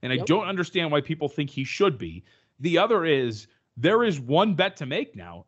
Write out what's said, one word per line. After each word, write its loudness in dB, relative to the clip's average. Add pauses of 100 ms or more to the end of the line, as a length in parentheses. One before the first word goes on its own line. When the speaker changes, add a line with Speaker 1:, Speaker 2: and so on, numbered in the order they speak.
Speaker 1:
and -4
I 2
Speaker 2:
Yep. -4
Speaker 1:
don't 2
understand -2
why 2
people -4
think -6
he -6
should 0
be. -12 (360)
The 0
other 2
is, 0 (300)
there 4
is 0
one 2
bet 0
to -8
make -6
now -16